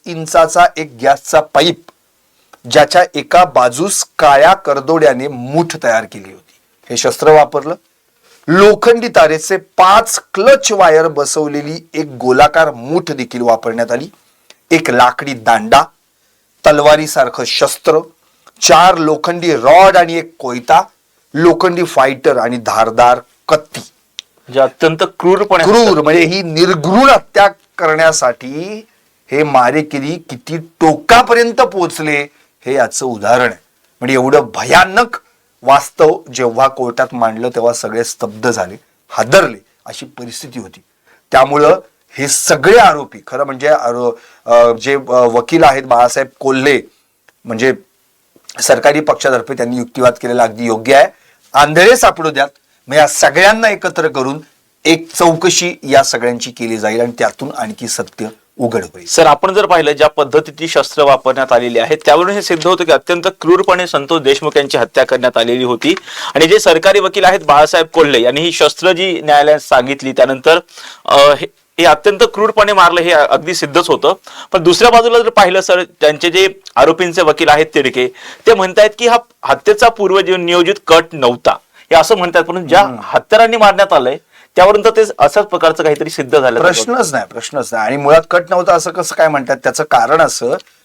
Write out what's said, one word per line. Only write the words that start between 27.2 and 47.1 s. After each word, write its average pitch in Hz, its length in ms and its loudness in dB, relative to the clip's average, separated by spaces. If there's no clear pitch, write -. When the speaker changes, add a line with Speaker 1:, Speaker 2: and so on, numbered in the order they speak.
Speaker 1:
करण्यासाठी 160 1080 -2
हे 143 120 0
मारेकरी 147 840 -2
किती 143 280 -12
टोकापर्यंत 233 1040 0
पोहोचले, 160 720 -4
हे 131 80 -6
याचं 127 320 -4
उदाहरण 117 400 -2
आहे. 101 140 -6
म्हणजे 127 120 -4
एवढं 131 420 2
भयानक 190 600 0
वास्तव 143 580 2
जेव्हा 123 340 0
कोर्टात 127 440 -4
मांडलं, 113 380 -4
तेव्हा 120 240 -2
सगळे 113 300 -6
स्तब्ध 110 480 -6
झाले, 98 240 -6
हादरले, 127 480 0
अशी 110 200 -18
परिस्थिती 123 540 -18
होती. - 240 -20
त्यामुळं 147 480 0
हे 135 100 -6
सगळे 175 500 0
आरोपी, 151 500 0
खरं 135 180 -6
म्हणजे 135 220 -6
आरो-, 120 460 -2
अ, 120 280 4
जे, 117 220 -4
अ, 131 160 -6
वकील 123 520 0
आहेत 139 200 2
बाळासाहेब 123 440 0
कोल्हे, 135 420 -2